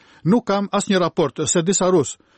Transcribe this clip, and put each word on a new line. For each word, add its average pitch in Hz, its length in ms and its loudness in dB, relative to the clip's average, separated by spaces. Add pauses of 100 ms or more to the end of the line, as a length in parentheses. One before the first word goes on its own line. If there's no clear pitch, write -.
(240)
nuk 202 220 2
kam 202 260 -2
asnjë 196 280 0
raport 165 400 -2 (100)
se 180 140 2
disa 185 260 0
rus, 170 280 0 (200)